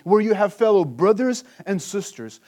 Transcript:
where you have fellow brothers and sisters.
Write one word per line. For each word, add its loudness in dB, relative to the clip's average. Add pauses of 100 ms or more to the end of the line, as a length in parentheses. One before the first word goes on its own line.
where 4
you 0
have 0
fellow 2
brothers 0 (200)
and -4
sisters. -12